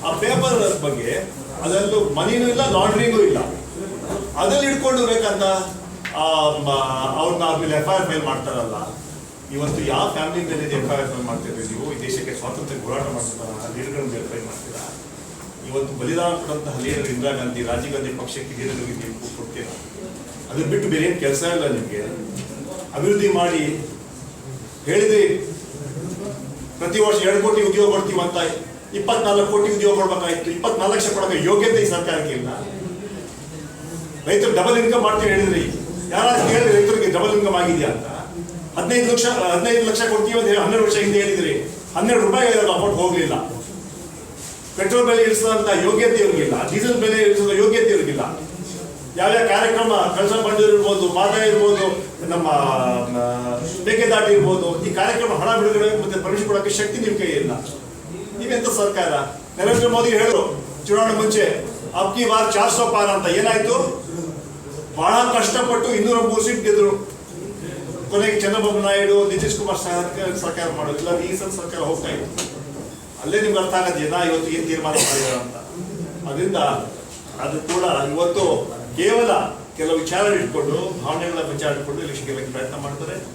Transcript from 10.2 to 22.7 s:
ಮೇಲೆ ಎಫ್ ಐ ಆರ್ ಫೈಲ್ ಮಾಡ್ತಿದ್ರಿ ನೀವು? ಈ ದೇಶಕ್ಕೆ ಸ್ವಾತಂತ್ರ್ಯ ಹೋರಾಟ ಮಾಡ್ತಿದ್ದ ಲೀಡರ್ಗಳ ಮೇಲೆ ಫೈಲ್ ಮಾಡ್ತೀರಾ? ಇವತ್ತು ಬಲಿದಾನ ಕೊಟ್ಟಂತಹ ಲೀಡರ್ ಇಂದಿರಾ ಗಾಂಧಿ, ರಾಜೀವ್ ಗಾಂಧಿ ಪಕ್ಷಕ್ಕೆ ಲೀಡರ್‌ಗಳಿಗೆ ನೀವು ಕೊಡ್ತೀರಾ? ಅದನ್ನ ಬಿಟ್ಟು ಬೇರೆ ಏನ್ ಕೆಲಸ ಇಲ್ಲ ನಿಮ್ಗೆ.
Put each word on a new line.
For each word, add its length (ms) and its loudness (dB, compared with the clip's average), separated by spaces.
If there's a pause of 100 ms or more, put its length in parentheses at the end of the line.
ಮೇಲೆ 180 -4
ಎಫ್ 280 -2
ಐ 40 2
ಆರ್ 120 -2
ಫೈಲ್ 160 -6
ಮಾಡ್ತಿದ್ರಿ 400 -6
ನೀವು? 300 -6
ಈ 80 -8
ದೇಶಕ್ಕೆ 380 -6
ಸ್ವಾತಂತ್ರ್ಯ 420 -8
ಹೋರಾಟ 200 -4
ಮಾಡ್ತಿದ್ದ 760 -8
ಲೀಡರ್ಗಳ 240 -6
ಮೇಲೆ 260 -6
ಫೈಲ್ 180 -8
ಮಾಡ್ತೀರಾ? 480 -12 (760)
ಇವತ್ತು 320 -6
ಬಲಿದಾನ 320 0
ಕೊಟ್ಟಂತಹ 480 -6
ಲೀಡರ್ 280 -4
ಇಂದಿರಾ 240 -2
ಗಾಂಧಿ, 320 -4
ರಾಜೀವ್ 300 -4
ಗಾಂಧಿ 160 -6
ಪಕ್ಷಕ್ಕೆ 520 -10
ಲೀಡರ್‌ಗಳಿಗೆ 460 -8
ನೀವು 300 -12
ಕೊಡ್ತೀರಾ? 360 -12 (800)
ಅದನ್ನ 200 -4
ಬಿಟ್ಟು 180 0
ಬೇರೆ 160 0
ಏನ್ 140 0
ಕೆಲಸ 240 0
ಇಲ್ಲ 240 0
ನಿಮ್ಗೆ. 340 -4 (920)